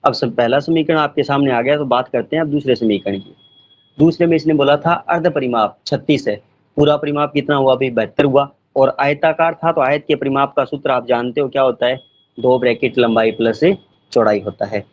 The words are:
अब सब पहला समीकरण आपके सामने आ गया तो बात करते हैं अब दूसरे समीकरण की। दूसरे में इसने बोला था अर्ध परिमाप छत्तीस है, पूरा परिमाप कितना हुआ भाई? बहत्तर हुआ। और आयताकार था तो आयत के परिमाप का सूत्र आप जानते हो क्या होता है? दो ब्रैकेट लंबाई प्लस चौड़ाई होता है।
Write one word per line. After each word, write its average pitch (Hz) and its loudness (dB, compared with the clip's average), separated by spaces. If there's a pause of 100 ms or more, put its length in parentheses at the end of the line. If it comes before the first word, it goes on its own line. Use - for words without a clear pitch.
अब 139 4
सब 117 -4
पहला 123 2
समीकरण 160 0
आपके 147 -2
सामने 139 0
आ 120 0
गया 139 0
तो 147 -2
बात 123 0
करते 123 -4
हैं 165 0
अब 156 -2
दूसरे 139 0
समीकरण 98 -2
की। - -16 (640)
दूसरे 165 2
में 170 2
इसने 156 0
बोला 139 4
था 165 -2 (160)
अर्ध 170 0
परिमाप 120 -2
छत्तीस 143 -2
है, 104 -2 (420)
पूरा 147 4
परिमाप 147 -4
कितना 147 0
हुआ 131 2
भाई? 131 -2
बहत्तर 113 0
हुआ। 139 2 (260)
और 135 2
आयताकार 160 0
था 165 -2
तो 160 0
आयत 143 0
के 151 2
परिमाप 139 -2
का 135 0
सूत्र 139 -4
आप 127 0
जानते 120 -2
हो 135 -2
क्या 135 -2
होता 123 0
है? 127 0 (420)
दो 127 2
ब्रैकेट 120 0
लंबाई 113 2
प्लस 110 -2 (520)
चौड़ाई 107 2
होता 101 -6
है। 101 -6